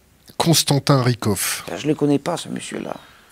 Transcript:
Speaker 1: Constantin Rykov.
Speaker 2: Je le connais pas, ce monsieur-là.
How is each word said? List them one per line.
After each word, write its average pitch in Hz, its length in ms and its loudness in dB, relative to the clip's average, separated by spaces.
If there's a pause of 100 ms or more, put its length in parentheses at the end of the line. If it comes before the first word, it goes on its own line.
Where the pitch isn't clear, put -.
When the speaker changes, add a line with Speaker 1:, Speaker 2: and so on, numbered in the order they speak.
(380)
Speaker 1:
Constantin 143 640 4
Rykov. 113 600 -2 (120)
Speaker 2:
Je 104 100 -6
le 151 80 2
connais 143 240 2
pas, 165 200 -2
ce - 100 -10
monsieur-là. - 480 -8 (360)